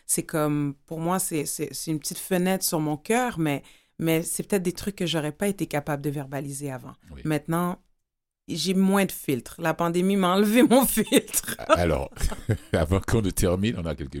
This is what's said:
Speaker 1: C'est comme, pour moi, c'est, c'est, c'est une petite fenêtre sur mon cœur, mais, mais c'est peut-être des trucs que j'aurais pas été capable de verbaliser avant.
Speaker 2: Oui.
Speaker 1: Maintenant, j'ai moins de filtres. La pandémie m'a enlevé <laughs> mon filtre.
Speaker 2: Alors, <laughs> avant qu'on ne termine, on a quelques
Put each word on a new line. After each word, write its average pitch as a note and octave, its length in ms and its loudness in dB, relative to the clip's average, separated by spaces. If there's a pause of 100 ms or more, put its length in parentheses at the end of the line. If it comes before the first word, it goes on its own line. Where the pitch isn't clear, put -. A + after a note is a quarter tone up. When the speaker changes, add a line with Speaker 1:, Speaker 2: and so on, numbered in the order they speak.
Speaker 1:
C'est - 160 -2
comme, D3 520 0 (120)
pour D#3+ 140 -8
moi, F3 180 0
c'est, D#3+ 280 -4
c'est, - 260 -6
c'est - 180 -8
une D#3 80 -2
petite - 200 -8
fenêtre F#3 460 0
sur E3 160 -2
mon D3+ 180 -2
cœur, A#3+ 400 0
mais, D3 240 0 (360)
mais D#3+ 240 2
c'est - 220 -6
peut-être G3+ 180 0
des F3 100 0
trucs - 220 -8
que F3+ 120 -4
j'aurais D3+ 260 -2
pas G3+ 160 -2
été G3 180 -2
capable D3 360 -4
de D3 80 -2
verbaliser C#3 600 -8
avant. B2+ 220 -12 (200)
Speaker 2:
Oui. C3+ 120 -14
Speaker 1:
Maintenant, E3 560 -2 (680)
j'ai E3+ 260 -2
moins F#3+ 320 4
de - 40 -8
filtres. - 500 -4
La E3 140 0
pandémie F3 400 2
m'a F#3 220 2
enlevé G#3+ 260 6
<laughs> - 80 6
mon A#3+ 160 8
filtre. - 680 0 (140)
Speaker 2:
Alors, D#2+ 400 4 (340)
<laughs> - 280 -2
avant F2+ 280 4
qu'on A2+ 220 2
ne F#2 80 2
termine, F#2+ 480 2
on F2 60 -6
a D#2 120 -4
quelques C#2 240 -10